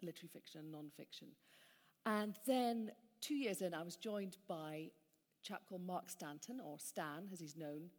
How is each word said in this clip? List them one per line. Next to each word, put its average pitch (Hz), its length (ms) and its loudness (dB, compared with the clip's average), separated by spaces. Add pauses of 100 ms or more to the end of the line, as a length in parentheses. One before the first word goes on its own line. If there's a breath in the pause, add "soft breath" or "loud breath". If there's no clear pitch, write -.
literary 165 280 -4
fiction - 320 -12
and 156 100 -6
non-fiction. - 640 -8 (680 loud breath)
And 214 400 4
then 240 460 6 (300)
two 302 140 2
years 214 260 4
in, 175 120 4
I 160 100 2
was 175 140 -6
joined 202 400 0 (100)
by 156 440 -2 (480)
a - 20 -20
chap - 260 -6
called 180 180 -4
Mark 180 240 0
Stanton, 160 520 -6
or - 180 -6
Stan, 165 520 -2
as 170 100 -6
he's 151 160 -6
known 156 420 -4